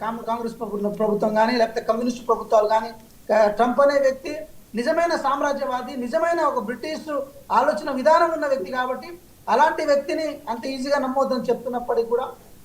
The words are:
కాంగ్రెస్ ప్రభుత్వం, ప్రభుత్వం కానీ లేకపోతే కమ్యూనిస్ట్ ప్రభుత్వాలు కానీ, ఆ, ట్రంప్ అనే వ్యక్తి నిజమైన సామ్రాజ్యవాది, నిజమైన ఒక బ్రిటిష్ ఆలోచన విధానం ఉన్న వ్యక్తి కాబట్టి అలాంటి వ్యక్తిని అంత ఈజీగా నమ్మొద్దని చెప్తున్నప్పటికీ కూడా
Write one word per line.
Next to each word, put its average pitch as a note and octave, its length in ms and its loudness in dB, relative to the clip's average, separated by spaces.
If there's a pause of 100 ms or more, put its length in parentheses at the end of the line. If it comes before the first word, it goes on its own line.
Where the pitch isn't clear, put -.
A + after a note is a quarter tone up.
కాంగ్రెస్ A3+ 580 -6
ప్రభుత్వం, G#3 320 -4
ప్రభుత్వం G#3+ 440 0
కానీ A#3+ 220 2
లేకపోతే A3+ 240 0
కమ్యూనిస్ట్ A#3+ 460 -2
ప్రభుత్వాలు G#3 400 2
కానీ, A3+ 220 0 (440)
ఆ, G#3+ 140 6
ట్రంప్ A#3 340 2
అనే C#4+ 180 4
వ్యక్తి D4 360 0 (400)
నిజమైన D#4+ 400 0
సామ్రాజ్యవాది, C4+ 840 -2
నిజమైన D#4+ 440 0
ఒక C4+ 220 0
బ్రిటిష్ C#4+ 560 -6 (320)
ఆలోచన D4 400 2
విధానం D#4 400 4
ఉన్న D4+ 160 -2
వ్యక్తి B3 240 -2
కాబట్టి B3+ 360 -4 (420)
అలాంటి D#4 360 4
వ్యక్తిని D4 520 0 (120)
అంత A#3+ 160 -6
ఈజీగా C4+ 340 -2
నమ్మొద్దని C4 420 0
చెప్తున్నప్పటికీ A#3 680 -2
కూడా A#3+ 160 0 (420)